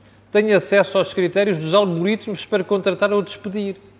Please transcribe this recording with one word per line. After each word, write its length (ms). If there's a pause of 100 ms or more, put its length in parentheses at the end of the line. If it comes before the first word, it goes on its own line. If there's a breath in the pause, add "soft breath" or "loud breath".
(320 soft breath)
tenha 260
acesso 400
aos 160
critérios 440
dos 160
algoritmos 720
para 180
contratar 500
ou 80
despedir. 560 (220)